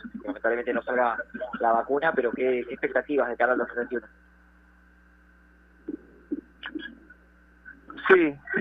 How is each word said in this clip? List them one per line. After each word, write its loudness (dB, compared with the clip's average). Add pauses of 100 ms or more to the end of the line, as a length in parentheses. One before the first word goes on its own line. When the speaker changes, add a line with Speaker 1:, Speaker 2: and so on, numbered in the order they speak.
(240)
Speaker 1:
lamentablemente -2
no -2
salga 0 (420)
la 4
vacuna, 2
pero 0
¿qué, 0
qué -8
expectativas 0
de -4
cara 2
al 2
dos -2
mil -14
veintiuno? -4 (4000)
Speaker 2:
Sí, 6 (220)